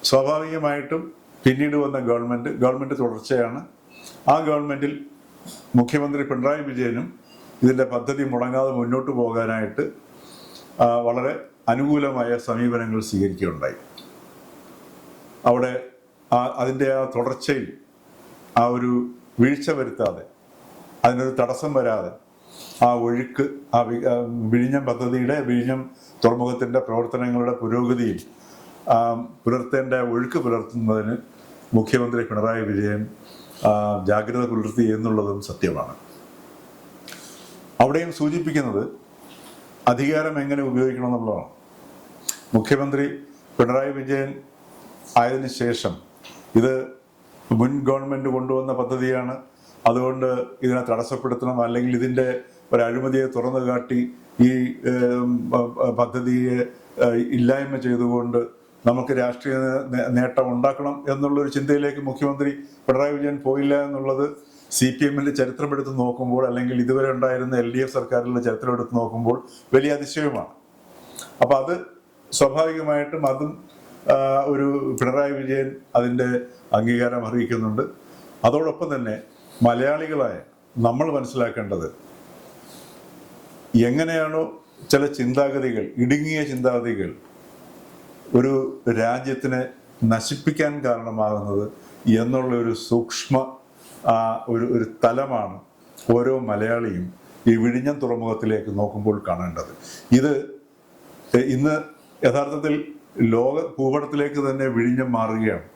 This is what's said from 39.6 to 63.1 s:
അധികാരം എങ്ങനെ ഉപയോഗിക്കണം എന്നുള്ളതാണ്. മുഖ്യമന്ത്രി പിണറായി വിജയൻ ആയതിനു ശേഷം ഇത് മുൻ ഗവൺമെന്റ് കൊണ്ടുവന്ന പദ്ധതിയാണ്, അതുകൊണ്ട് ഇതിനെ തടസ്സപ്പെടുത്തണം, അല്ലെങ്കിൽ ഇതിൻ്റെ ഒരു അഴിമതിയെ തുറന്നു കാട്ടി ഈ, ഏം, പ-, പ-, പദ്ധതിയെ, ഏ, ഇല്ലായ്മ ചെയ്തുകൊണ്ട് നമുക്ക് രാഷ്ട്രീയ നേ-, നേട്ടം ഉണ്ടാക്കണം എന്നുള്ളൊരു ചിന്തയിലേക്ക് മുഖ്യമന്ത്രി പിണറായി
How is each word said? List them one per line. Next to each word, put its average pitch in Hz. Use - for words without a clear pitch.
അധികാരം 151
എങ്ങനെ 143
ഉപയോഗിക്കണം 123
എന്നുള്ളതാണ്. 110
മുഖ്യമന്ത്രി 139
പിണറായി 135
വിജയൻ 135
ആയതിനു 131
ശേഷം 120
ഇത് 131
മുൻ 127
ഗവൺമെന്റ് 135
കൊണ്ടുവന്ന 131
പദ്ധതിയാണ്, 127
അതുകൊണ്ട് 127
ഇതിനെ 127
തടസ്സപ്പെടുത്തണം, 123
അല്ലെങ്കിൽ 123
ഇതിൻ്റെ 127
ഒരു 117
അഴിമതിയെ 131
തുറന്നു 127
കാട്ടി 123
ഈ, -
ഏം, 123
പ-, 120
പ-, 123
പദ്ധതിയെ, 123
ഏ, -
ഇല്ലായ്മ 135
ചെയ്തുകൊണ്ട് 120
നമുക്ക് 123
രാഷ്ട്രീയ 123
നേ-, 123
നേട്ടം 123
ഉണ്ടാക്കണം 139
എന്നുള്ളൊരു 143
ചിന്തയിലേക്ക് 143
മുഖ്യമന്ത്രി 139
പിണറായി 139